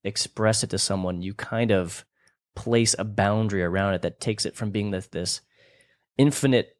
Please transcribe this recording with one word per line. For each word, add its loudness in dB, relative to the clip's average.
express 0
it -4
to -2
someone, -2
you -6
kind -2
of 0
place 2
a -4
boundary 0
around 0
it -2
that -4
takes -4
it -8
from -6
being -2
this, -6
this -6
infinite 4